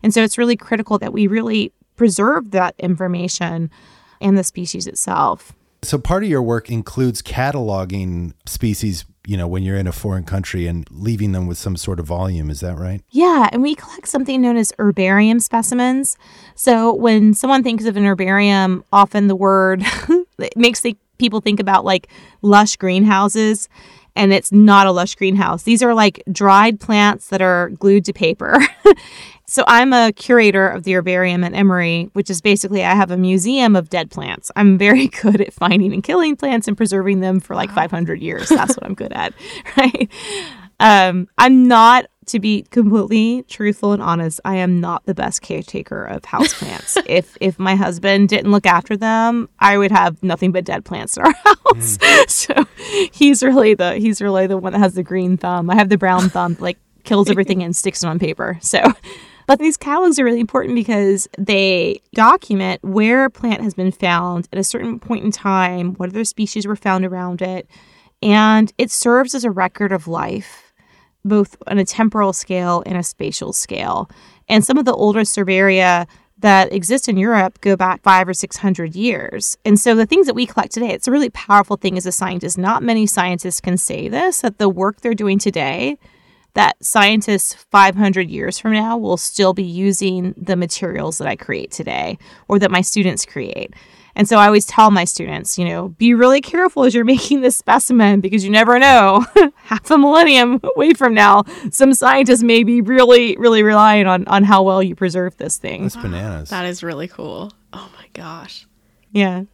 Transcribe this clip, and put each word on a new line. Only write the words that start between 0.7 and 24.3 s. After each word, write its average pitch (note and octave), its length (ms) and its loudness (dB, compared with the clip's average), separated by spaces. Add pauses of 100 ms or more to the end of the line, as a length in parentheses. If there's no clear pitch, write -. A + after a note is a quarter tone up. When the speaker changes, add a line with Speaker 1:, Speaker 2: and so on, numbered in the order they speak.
Speaker 1:
that G#3+ 140 -10
we G#3+ 120 0
really A3 460 -4 (240)
preserve A3+ 560 0
that F#3 260 -2
information F3 920 -6 (500)
and G3 160 2
the F#3 60 -2
species F3 440 -10
itself. - 680 -4 (300)
Speaker 2:
So - 140 -4
part F3+ 260 -2
of G#3 60 -4
your C#3+ 120 0
work A#2 280 -4
includes A#2+ 520 -4
cataloging F#2+ 1120 -6 (120)
species, G#2 600 -6 (200)
you G2+ 120 -6
know, F2 100 -6
when F#2 160 -6
you're G2 140 -4
in F#2+ 100 -4
a F2 40 -6
foreign F#2 340 -8
country F#2 420 -6
and E2+ 240 -8
leaving G#2 400 -4
them F#2 160 -4
with E2+ 100 -8
some F#2 200 -8
sort F2+ 220 -8
of E2 60 -8
volume. F2 440 -6
Is D2 100 -10
that F2 180 -8
right? F#2 240 -8 (100)
Speaker 1:
Yeah. D4+ 400 2
And A#3+ 100 -4
we D4 140 -2
collect - 320 -20
something C4 340 -4
known A#3+ 160 0
as A3 220 -2
herbarium G#3 600 2
specimens. B3 800 -2 (380)
So A3+ 380 2
when G#3+ 400 4
someone C4 300 0
thinks A3+ 220 -4
of G#3+ 100 -4
an G3+ 100 2
herbarium, G3 840 2
often G3+ 360 2
the F#3+ 80 2
word F#3+ 460 2 (260)
<laughs> F4+ 320 -2
it - 180 -8
makes A#3 240 2
the A3+ 160 -6 (220)
people A3 220 0
think G#3 180 -2
about, G3 260 2
like, F#3+ 240 -2 (320)
lush G#3 340 4
greenhouses. G3+ 960 0 (460)
And G3 180 2